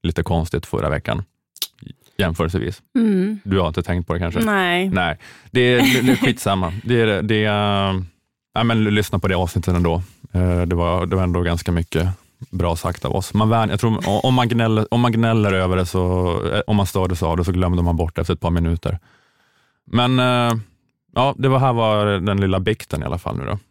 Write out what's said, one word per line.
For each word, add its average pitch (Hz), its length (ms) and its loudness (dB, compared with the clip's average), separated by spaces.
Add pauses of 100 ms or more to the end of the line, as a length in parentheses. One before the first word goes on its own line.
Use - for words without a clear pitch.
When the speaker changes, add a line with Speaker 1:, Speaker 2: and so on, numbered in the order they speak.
Speaker 1:
lite 85 200 -2
konstigt 82 420 -2
förra - 240 -2
veckan, 73 340 -4 (920)
jämförelsevis. 85 640 -2 (140)
Speaker 2:
Mm. 214 480 0
Speaker 1:
Du 190 160 0
har 180 80 2
inte 85 160 -2
tänkt 87 240 -2
på - 60 -2
det 85 60 -2
kanske? 85 200 -2
Speaker 2:
Nej. 190 500 0
Speaker 1:
Nej. 180 280 0 (340)
Det 123 100 2
är, 123 200 4
det, 131 200 4
det 127 100 4
är - 40 4
skitsamma. 98 600 -2
Speaker 2:
<laughs> 113 60 -10
Speaker 1:
Det 117 180 2
är, 104 200 2
det 107 240 0
är, 101 580 0 (500)
ja, 113 100 0
men 113 200 2
lyssna 104 360 0
på 98 80 -2
det 92 80 2
avsnittet 90 400 0
ändå. 87 260 2 (300)
Eh, 90 300 2
det 87 140 0
var, 87 300 0
det 87 100 -2
var 92 80 2
ändå 87 180 0
ganska 85 300 -2
mycket 85 360 0 (420)
bra 87 260 -2
sagt 85 300 -6
av - 100 -2
oss. - 180 -4
Man 107 160 2
vän-, 110 200 2
jag 104 100 -2
tror, 110 180 0 (120)
o-, 101 140 0
om 131 100 2
man 127 160 2
gnäller, 110 440 0
om 120 80 2
man 120 100 2
gnäller 113 420 2
över 92 240 0
det 92 80 2
så, 90 460 0 (220)
eh, 107 140 0
om 107 80 2
man 98 100 2
stördes 90 380 -2
av 82 140 0
det 87 80 0
så 90 60 -2
glömde 90 320 0
man 87 140 2
bort 82 180 -2
det 82 60 -2
efter 82 120 -2
ett 82 60 -4
par 85 120 -2
minuter. 85 480 -2 (920)
Men, 123 280 2
eh, 123 380 2 (580)
ja, 131 220 2
det 135 100 0
var, 131 120 4
här 131 140 2
var 107 320 2
den 101 360 0
lilla 95 180 2
bikten - 420 -4
i - 40 -8
alla - 120 -4
fall - 200 -6
nu 67 80 -6
då. 101 140 -6 (120)